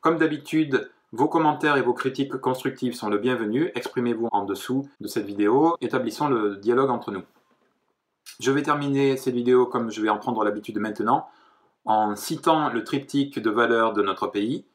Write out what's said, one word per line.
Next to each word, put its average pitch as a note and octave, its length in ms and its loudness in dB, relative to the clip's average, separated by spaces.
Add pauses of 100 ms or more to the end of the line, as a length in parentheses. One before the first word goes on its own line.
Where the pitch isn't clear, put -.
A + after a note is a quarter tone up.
Comme D#3+ 160 2
d'habitude, D3+ 720 0 (220)
vos C3+ 160 2
commentaires D3+ 480 2
et B2+ 40 2
vos A#2+ 120 2
critiques C3+ 420 -4
constructives B2+ 600 -2
sont A2 120 -6
le G#2 100 0
bienvenu. A#2 580 0
Exprimez-vous A#2 580 -2
en G2+ 100 2
dessous B2 460 -4 (100)
de G#2 80 -8
cette G#2 180 -4
vidéo. A2 540 2
Établissons B2+ 480 -2
le G#2+ 300 0
dialogue A#2+ 320 2
entre A2+ 220 -4
nous. F#2+ 120 -6 (1160)
Je B2+ 100 2
vais C#3+ 100 2
terminer C#3 540 2
cette B2+ 200 -2
vidéo B2 320 4
comme A#2 220 -2
je G#2+ 120 -6
vais G#2+ 80 2
en G#2+ 80 2
prendre A2+ 260 -2
l'habitude G#2 360 -4
maintenant, G#2+ 500 -2 (560)
en G#2+ 320 2
citant D#3 560 0
le A2+ 100 -2
triptyque C#3 560 -4
de A2 100 0
valeurs A2+ 440 2
de G#2 80 0
notre G2 260 -2
pays A2+ 480 -4